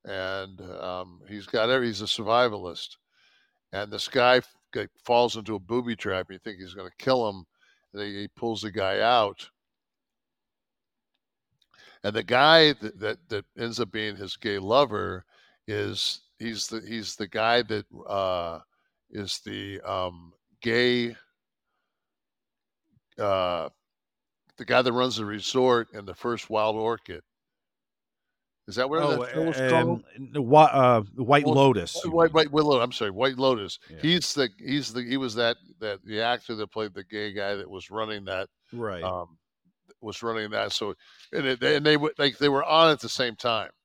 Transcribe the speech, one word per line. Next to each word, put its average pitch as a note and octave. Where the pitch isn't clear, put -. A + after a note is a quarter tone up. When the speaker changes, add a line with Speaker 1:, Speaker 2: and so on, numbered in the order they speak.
Speaker 1:
and, F#2+
um, F2+
he's G2+
got A2+
every, B2+
he's G#2
a G#2
survivalist, G#2
and G#2
this G2+
guy B2+
f-, -
like, G2+
falls A#2+
into G#2+
a G2+
booby A#2
trap, F#2
and F#2+
you F2+
think G2+
he's F#2
gonna F#2+
kill B2+
him, F#2+
and G2+
he, G2+
he G#2
pulls A2+
the G#2+
guy G2
out, A2
and G#2
the A2
guy D3
that, G#2+
that, G#2+
that G2+
ends A#2
up G#2
being G#2+
his F#2+
gay G2+
lover G2
is, G2+
he's A2
the, A2+
he's C3+
the G#2
guy A2+
that, G#2+
uh, F2+
is G2+
the, G2+
um, F2+
gay, A#2+
uh, F2+
the A#2
guy B2
that B2
runs B2
the A2
resort A#2
in G#2
the F#2
first A#2
Wild G#2+
Orchid. A2
Is G2
that B2+
what D#3
Speaker 2:
Oh, D3
Speaker 1:
that B2
show D#3
was D3+
Speaker 2:
um, C3
Speaker 1:
called? E3
Speaker 2:
n-, C3
Whi-, D3
uh, B2
White C3+
Speaker 1:
Well, D3+
Speaker 2:
Lotus, B2+
Speaker 1:
Wh-, -
Speaker 2:
you E3+
Speaker 1:
White, E3
Speaker 2:
mean. D3+
Speaker 1:
White D#3
Willow. D3
I'm B2
sorry, A2
White B2
Lotus. B2
Speaker 2:
Yeah. E2
Speaker 1:
He's E3
the, C3+
he's B2+
the, B2
he A#2+
was B2+
that, A#2
that, G#2
the G#2+
actor A#2
that G#2+
played G#2+
the F#2+
gay G#2
guy G2+
that G2
was F#2
running G#2+
that, F#2+
Speaker 2:
Right. G#2+
Speaker 1:
um, F2
was G#2
running A2
that. G#2+
So, G2+
and C#3
it, B2+
and C#3+
they D3+
w-, D3+
like, C#3+
they D3
were C#3
on D#3+
at D3
the A#2
same A#2
time. A2